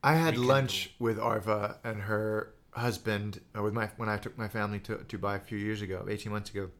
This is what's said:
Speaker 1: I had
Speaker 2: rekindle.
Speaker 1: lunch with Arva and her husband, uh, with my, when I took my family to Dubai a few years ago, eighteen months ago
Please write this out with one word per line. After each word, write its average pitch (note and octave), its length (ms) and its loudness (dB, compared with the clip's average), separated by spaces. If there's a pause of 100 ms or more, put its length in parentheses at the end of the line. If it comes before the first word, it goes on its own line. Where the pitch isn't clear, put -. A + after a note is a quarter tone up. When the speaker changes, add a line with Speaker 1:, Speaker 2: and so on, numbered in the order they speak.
Speaker 1:
I D3 120 6
had D#3+ 200 6
Speaker 2:
rekindle. B2 100 2 (100)
Speaker 1:
lunch - 440 0
with A2+ 200 2
Arva G#2+ 680 0
and A2 180 -4
her G#2+ 520 0 (180)
husband, G#2+ 680 -2 (160)
uh, G#2+ 60 -2
with G#2 120 0
my, A2 120 0 (100)
when A2+ 120 -2
I G#2+ 80 2
took - 220 -6
my A2 100 -4
family G#2 320 -2
to A2 160 -6
Dubai G2+ 400 -4
a G2 40 -4
few G#2+ 180 -6
years G#2 240 -2
ago, F#2 260 -6
eighteen G#2 240 -4
months G#2 180 -4
ago G2 300 -6